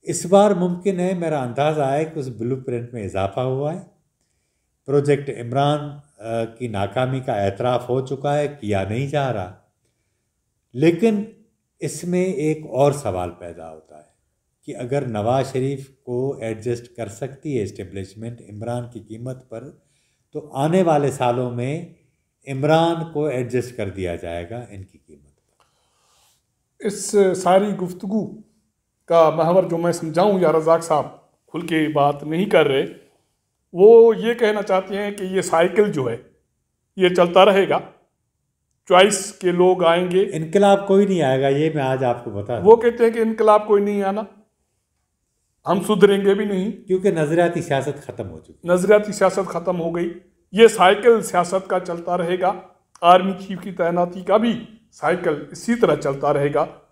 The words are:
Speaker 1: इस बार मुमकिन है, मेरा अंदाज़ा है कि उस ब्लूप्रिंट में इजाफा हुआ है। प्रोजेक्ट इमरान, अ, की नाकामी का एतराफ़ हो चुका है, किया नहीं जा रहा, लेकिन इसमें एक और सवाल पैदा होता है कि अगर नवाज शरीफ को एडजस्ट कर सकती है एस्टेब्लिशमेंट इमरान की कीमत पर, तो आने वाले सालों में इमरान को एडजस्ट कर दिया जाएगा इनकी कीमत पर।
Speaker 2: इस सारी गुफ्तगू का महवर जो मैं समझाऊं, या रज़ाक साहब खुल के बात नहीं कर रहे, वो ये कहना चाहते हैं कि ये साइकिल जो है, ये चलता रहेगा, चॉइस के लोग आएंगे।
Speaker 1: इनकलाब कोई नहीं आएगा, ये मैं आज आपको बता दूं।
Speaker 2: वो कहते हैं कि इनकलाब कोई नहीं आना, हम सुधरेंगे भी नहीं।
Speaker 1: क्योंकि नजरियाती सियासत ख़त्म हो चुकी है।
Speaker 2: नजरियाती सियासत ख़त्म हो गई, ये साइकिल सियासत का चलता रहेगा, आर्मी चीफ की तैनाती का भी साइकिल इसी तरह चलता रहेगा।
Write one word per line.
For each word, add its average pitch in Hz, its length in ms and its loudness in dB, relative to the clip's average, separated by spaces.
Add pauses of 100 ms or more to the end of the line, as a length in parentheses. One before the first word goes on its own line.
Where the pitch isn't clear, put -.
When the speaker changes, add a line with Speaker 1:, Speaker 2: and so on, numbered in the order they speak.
Speaker 1:
इस 170 220 -8
बार 202 280 4
मुमकिन 180 460 -2
है, 185 140 -2
मेरा 165 260 -4
अंदाज़ा 135 520 -2
है 151 140 -2
कि 160 140 -10
उस 123 180 -10
ब्लूप्रिंट 123 560 -6
में 110 120 -10
इजाफा 95 360 -4
हुआ 131 300 -4
है। 185 80 -10 (1040)
प्रोजेक्ट 143 440 0
इमरान, 131 500 -2
अ, 117 640 -8 (100)
की 123 120 -10
नाकामी 127 540 -4
का 107 240 -2
एतराफ़ 120 420 -2
हो 127 140 -2
चुका 139 320 -4
है, 147 140 -2
किया 104 360 -4
नहीं 117 240 -4
जा 139 240 -2
रहा, 95 260 -8 (1160)
लेकिन 170 600 0 (460)
इसमें 175 440 -4
एक 156 400 -4
और 139 280 2
सवाल 90 360 -4
पैदा 85 380 -16
होता 78 300 -20
है 78 120 -20 (560)
कि 143 80 -14
अगर 127 340 -4
नवाज 117 380 -2
शरीफ 135 420 -6
को 131 560 -8
एडजस्ट 113 520 -8
कर 104 120 -10
सकती 139 480 -10
है 107 80 -2
एस्टेब्लिशमेंट 98 800 -12
इमरान 117 520 -10
की 113 60 -14
कीमत 117 360 -14
पर, 127 520 -20 (460)
तो 151 60 -10 (160)
आने 160 280 2
वाले 147 280 2
सालों 123 400 -2
में 139 440 -8 (520)
इमरान 160 560 0 (100)
को 151 160 -2
एडजस्ट 123 460 -4
कर 101 140 -6
दिया 90 260 -6
जाएगा 87 560 -10
इनकी 98 260 -20
कीमत 71 380 -20 (140)
पर। - 1400 -18
Speaker 2:
इस - 280 -6
सारी 190 560 2
गुफ्तगू 190 720 -6 (640)
का 165 240 6
महवर 170 340 2
जो 170 120 -4
मैं 170 140 0
समझाऊं, 170 480 0
या 160 120 4
रज़ाक 160 320 2
साहब - 460 -4 (200)
खुल 170 120 -8
के 160 260 0
बात 143 360 0
नहीं 170 260 -2
कर 156 180 6
रहे, 135 160 0 (880)
वो 226 400 8
ये 220 220 -2
कहना 214 260 0
चाहते 190 340 -2
हैं 202 200 -6
कि 196 80 -8
ये 185 180 -2
साइकिल 180 500 2
जो 135 160 -2
है, 117 180 -8 (720)
ये 185 120 2
चलता 180 340 4
रहेगा, 190 480 2 (960)
चॉइस 196 440 4
के 180 200 -2
लोग 180 320 4
आएंगे। 180 400 2
Speaker 1:
इनकलाब 196 640 2
कोई 196 180 4
नहीं 185 160 0
आएगा, 135 280 2
ये 151 260 0
मैं 143 80 -2
आज 131 200 0
आपको 120 280 -2
बता 101 240 -6
दूं। 139 100 -4
Speaker 2:
वो 220 100 12
कहते 233 280 0
हैं 226 100 2
कि 226 80 -4
इनकलाब 220 460 4
कोई 202 140 4
नहीं 202 220 -2
आना, 196 240 -4 (1400)
हम 175 140 0
सुधरेंगे 196 520 4
भी 214 120 -2
नहीं। 196 260 -4
Speaker 1:
क्योंकि 185 400 -2
नजरियाती 170 500 0
सियासत 135 360 -4
ख़त्म - 280 -12
हो 80 140 -16
चुकी - 280 -16
है। 180 80 4
Speaker 2:
नजरियाती 208 380 2
सियासत 190 360 0
ख़त्म 175 260 -4
हो 165 160 -4
गई, 170 160 -4 (460)
ये 220 140 6
साइकिल 208 540 4
सियासत 185 480 -2
का 185 100 0
चलता 175 360 -6
रहेगा, 180 540 -4 (340)
आर्मी 185 300 6
चीफ 180 280 -12
की 196 100 -12
तैनाती 175 520 -2
का 196 140 2
भी 220 300 -2 (240)
साइकिल 160 600 -4
इसी 226 240 -4
तरह 202 200 2
चलता 143 360 -4
रहेगा। 143 300 0 (300)